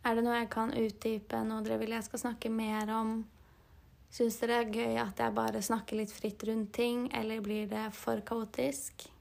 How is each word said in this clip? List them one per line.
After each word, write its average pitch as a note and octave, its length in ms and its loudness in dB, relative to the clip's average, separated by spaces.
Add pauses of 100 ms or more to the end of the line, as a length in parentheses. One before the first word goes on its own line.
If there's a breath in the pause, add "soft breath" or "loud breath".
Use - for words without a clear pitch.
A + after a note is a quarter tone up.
Er A3+ 120 4
det A#3 80 4
noe A#3+ 140 4
jeg A#3 140 0
kan A3+ 200 0
utdype, A3 760 0
noe A3 160 -2
dere A3 160 0
vil A3+ 160 -2
jeg A3 100 -4
skal - 160 -6
snakke A#3 300 -2
mer G#3+ 400 0
om? A3+ 260 0 (960 soft breath)
Synes A3+ 260 2
dere A#3 220 4
det - 0 -
er A3 160 0
gøy A#3 240 2
at G3+ 180 -4
jeg A3+ 160 2
bare A3 280 2
snakker A3 340 0
litt G#3+ 160 -2
fritt G#3 340 -4
rundt A3 280 0
ting, A#3+ 360 2
eller A3 320 -2
blir G#3+ 240 -2
det G#3+ 280 -2
for A3+ 280 0
kaotisk? A#3 840 -4 (120)